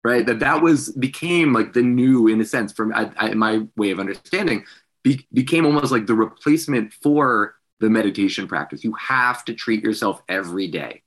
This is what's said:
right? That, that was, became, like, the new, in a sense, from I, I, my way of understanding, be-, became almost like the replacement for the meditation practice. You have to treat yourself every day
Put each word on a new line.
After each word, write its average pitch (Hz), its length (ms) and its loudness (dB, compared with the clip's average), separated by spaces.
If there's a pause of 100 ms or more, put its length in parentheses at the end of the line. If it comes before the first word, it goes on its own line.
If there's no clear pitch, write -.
right? 120 220 2
That, 113 140 -2
that 151 220 0
was, 156 280 2
became, 156 600 0
like, 110 200 0
the 120 100 2
new, 123 460 4
in 110 120 4
a 110 40 0
sense, 110 280 -4
from 110 220 -4
I, 113 220 -2
I, 107 180 -2
my 110 280 0 (140)
way 104 140 0
of 92 100 -4
understanding, 107 640 -4 (380)
be-, 131 300 0
became 151 340 2
almost 147 260 2
like 113 140 0
the 113 80 2
replacement 120 800 0
for 131 640 0 (220)
the 110 120 2
meditation 101 580 0
practice. - 360 -8
You 113 100 -4
have 123 520 -2
to 117 80 -8
treat 110 300 -4
yourself 107 440 -4
every 92 380 -6
day 71 400 -10